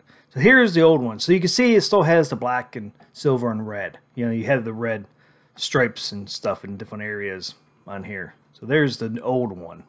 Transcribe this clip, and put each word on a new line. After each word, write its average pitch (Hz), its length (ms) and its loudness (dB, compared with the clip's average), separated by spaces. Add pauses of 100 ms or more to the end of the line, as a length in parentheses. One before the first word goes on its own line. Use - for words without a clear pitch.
(280)
So 131 120 -8
here's 233 340 8
the 165 80 6
old 160 180 6
one. 113 180 -6
So 170 140 2
you 185 80 4
can 175 80 0
see 240 260 4
it 208 60 6
still 202 220 2
has 160 260 4
the 127 80 -6
black 123 400 -6
and 107 160 -14 (220)
silver 123 360 0
and 110 160 -6
red. 101 320 -10 (160)
You 120 120 -4
know, 117 60 -2
you 113 120 -4
have 127 220 0
the 113 80 -8
red 110 320 -6 (500)
stripes - 560 -2
and 101 160 -12
stuff - 340 -6
in 98 140 -12
different 104 280 -14
areas 101 500 -10 (320)
on 98 180 -12
here. 95 300 -14 (180)
So - 140 -20
there's 139 320 0
the 113 240 -8
old 123 300 -2
one. 85 360 -18